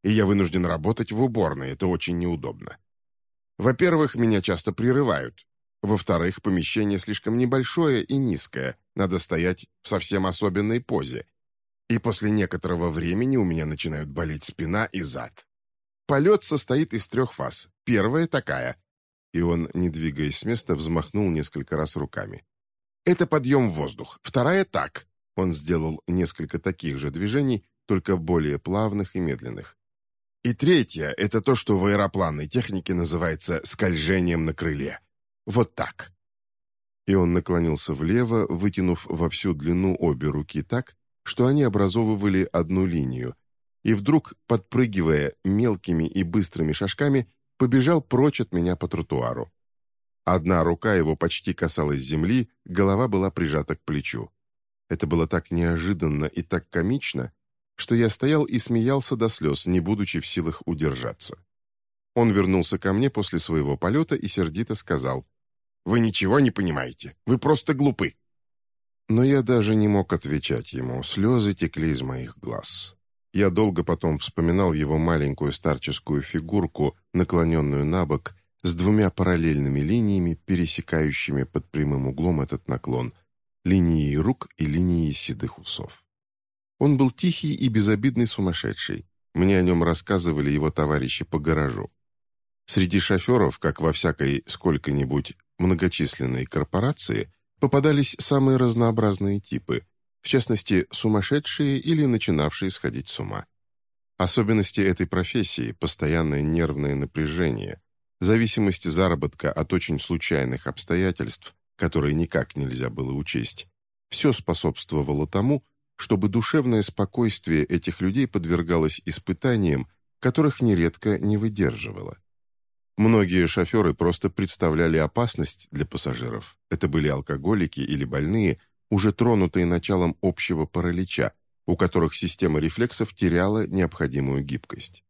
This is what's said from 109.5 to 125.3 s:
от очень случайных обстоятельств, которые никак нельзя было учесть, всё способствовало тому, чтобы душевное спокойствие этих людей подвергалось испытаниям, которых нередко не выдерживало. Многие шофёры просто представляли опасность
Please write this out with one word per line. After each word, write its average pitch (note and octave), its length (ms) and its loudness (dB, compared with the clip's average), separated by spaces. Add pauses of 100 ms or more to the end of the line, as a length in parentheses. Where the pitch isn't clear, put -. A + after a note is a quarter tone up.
от D#2+ 220 -2
очень D#2+ 260 -2
случайных C#2 640 -2
обстоятельств, F2 920 -4 (200)
которые D2 400 0
никак D#2+ 400 -2
нельзя B1+ 340 -4
было C2 240 -6
учесть, - 540 -6 (420)
всё - 240 2
способствовало D2+ 920 -2
тому, B2+ 360 0 (340)
чтобы G2+ 320 0
душевное A#2 520 2
спокойствие G2 800 0
этих F2 380 -4
людей A2+ 260 0
подвергалось E2 800 0
испытаниям, F2 800 0 (320)
которых C3+ 420 2
нередко G2 580 2
не G#2 180 0
выдерживало. G#2 800 -4 (800)
Многие G2 500 6
шофёры F2+ 460 2
просто F2 360 0
представляли E2 680 0
опасность D#2+ 720 -2